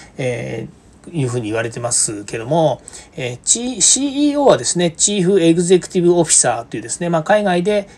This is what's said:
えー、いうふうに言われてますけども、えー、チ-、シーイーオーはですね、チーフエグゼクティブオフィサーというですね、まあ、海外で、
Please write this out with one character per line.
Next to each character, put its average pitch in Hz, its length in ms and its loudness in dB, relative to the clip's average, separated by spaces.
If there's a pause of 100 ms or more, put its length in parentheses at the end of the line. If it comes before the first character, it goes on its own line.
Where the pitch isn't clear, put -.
(180)
え 123 520 -6 (380)
ー、 - 60 -18
い 147 120 -2
う - 20 0
ふ 120 80 -4
う 127 60 -2
に 107 60 -6
言 107 80 -4
わ 113 80 -2
れ 117 80 -6
て 123 100 -10
ま 110 100 -4
す 104 320 -2
け 120 140 -10
ど 113 80 -10
も、 151 360 0 (360)
え 127 160 -6
ー、 123 100 -14
チ-、 240 380 -2
シ 262 260 2
ー 285 220 0
イ - 20 0
ー 285 80 -2
オ 285 60 2
ー 247 60 6
は 143 60 6
で 127 60 -8
す - 160 -2
ね、 175 120 2
チ 208 260 -2
ー 180 60 2
フ 180 180 4
エ 165 120 6
グ 170 80 0
ゼ 180 180 4
ク 170 100 -10
テ 190 100 -2
ィ 175 40 2
ブ 175 140 4
オ 170 60 4
フ 165 80 -4
ィ - 20 2
サ 117 280 2
ー - 20 -10
と - 140 -12
い - 20 -10
う 104 40 -10
で 117 40 -14
す - 140 -10
ね、 175 80 -2
ま 160 100 0
あ、 156 40 -4
海 208 200 2
外 180 180 0
で、 202 360 -2